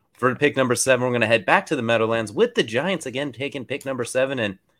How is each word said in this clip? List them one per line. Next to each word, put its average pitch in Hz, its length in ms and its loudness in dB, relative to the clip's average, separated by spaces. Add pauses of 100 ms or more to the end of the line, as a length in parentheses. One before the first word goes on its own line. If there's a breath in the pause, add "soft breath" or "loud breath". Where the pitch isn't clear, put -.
(120)
for 127 240 0
pick 143 200 0
number 123 200 2
seven, 127 280 2
we're 123 80 0
gonna 117 140 2
head 117 180 2
back 190 220 2
to 160 100 0
the 123 60 -2
Meadowlands 113 480 0
with 214 240 0
the 226 80 2
Giants 151 420 -2
again, 135 280 -6
taking 135 320 -8
pick 139 200 -8
number 131 200 -6
seven. 131 340 -2
And 101 200 -4 (220)